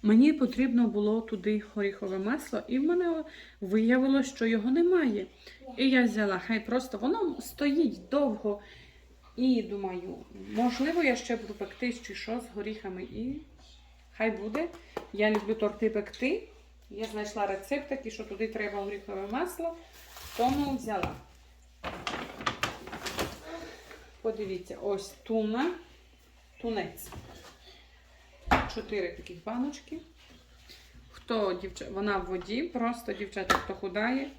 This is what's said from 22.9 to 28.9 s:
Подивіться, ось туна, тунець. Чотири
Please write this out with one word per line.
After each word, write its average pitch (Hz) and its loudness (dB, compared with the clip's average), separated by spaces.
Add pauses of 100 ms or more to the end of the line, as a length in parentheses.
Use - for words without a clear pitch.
Подивіться, 202 -4
ось 196 -2
туна, 226 0 (880)
тунець. 208 -4 (1600)
Чотири 196 -2